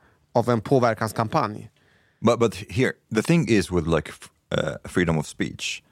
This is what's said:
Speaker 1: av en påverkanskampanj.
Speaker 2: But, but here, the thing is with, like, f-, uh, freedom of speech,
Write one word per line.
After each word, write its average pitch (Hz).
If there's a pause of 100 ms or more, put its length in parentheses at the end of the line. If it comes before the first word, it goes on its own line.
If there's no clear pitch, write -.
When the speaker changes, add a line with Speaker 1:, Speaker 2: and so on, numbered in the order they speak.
(320)
Speaker 1:
av 117
en 120
påverkanskampanj. 110 (520)
Speaker 2:
But, 117
but 113
here, 110 (220)
the 107
thing 165
is 101
with, 82
like, 80
f-, - (280)
uh, -
freedom 85
of 76
speech, -